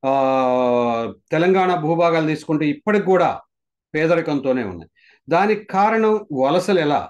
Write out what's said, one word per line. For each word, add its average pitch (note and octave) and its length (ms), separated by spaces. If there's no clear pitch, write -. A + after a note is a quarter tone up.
ఆ, B2+ 1040
తెలంగాణ F3+ 420
భూభాగాలు E3 520
తీసుకుంటే D#3 400
ఇప్పటికి G3 380
కూడా F3 360
పేదరికంతోనే D3+ 720
ఉన్నాయి. F2 260
దానికి G#3 360
కారణం G#3+ 680
వలసలు D#3+ 480
ఎలా D3 300